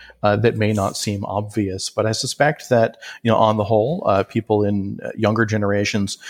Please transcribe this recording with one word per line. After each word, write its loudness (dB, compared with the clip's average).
uh, 4
that 2
may 0
not -2
seem -4
obvious. -4
But -2
I 0
suspect -2
that, 2
you 2
know, 4
on 4
the 0
whole, 0
uh, 4
people 0
in, -2
uh, -8
younger 2
generations, 0